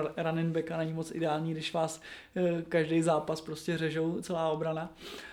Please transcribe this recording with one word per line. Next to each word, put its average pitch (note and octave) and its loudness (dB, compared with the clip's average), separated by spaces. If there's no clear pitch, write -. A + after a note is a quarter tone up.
<laughs> - -4
running E3 2
backa E3 -2
není D#3+ -2
moc D#3+ -4
ideální, D#3+ 0
když D#3 -4
vás, D#3+ 0
eh, F3 2
každý D#3+ 4
zápas D#3+ 2
prostě D#3+ -2
řežou D#3+ 0
celá E3 0
obrana. D#3+ 0